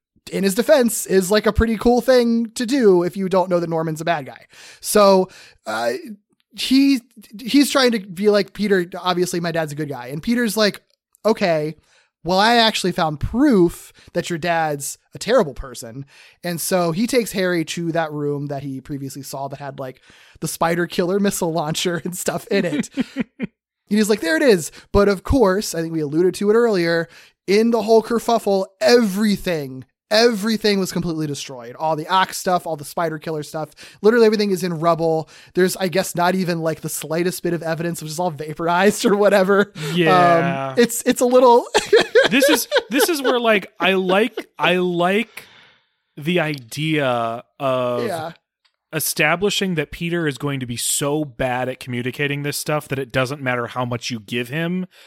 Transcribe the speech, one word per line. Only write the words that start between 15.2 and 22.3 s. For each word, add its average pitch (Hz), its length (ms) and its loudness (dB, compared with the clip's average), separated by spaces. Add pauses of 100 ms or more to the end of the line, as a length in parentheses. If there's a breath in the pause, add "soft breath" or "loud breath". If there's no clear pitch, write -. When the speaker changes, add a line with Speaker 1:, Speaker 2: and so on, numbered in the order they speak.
Speaker 1:
person." 127 500 -14 (380 soft breath)
And 175 180 -6
so 175 300 0
he 190 160 -2
takes 226 260 0
Harry 180 340 -2
to 170 260 -6
that 165 200 -2
room 147 340 -4
that 143 180 -8
he 135 160 -10
previously 139 420 -10
saw 139 260 -10
that 139 120 -14
had, 139 180 -12
like, 131 240 -14 (380 soft breath)
the 165 80 -6
spider 170 400 0
killer 190 320 0
missile 196 320 0
launcher 165 520 -2
and 175 120 -8
stuff - 320 -4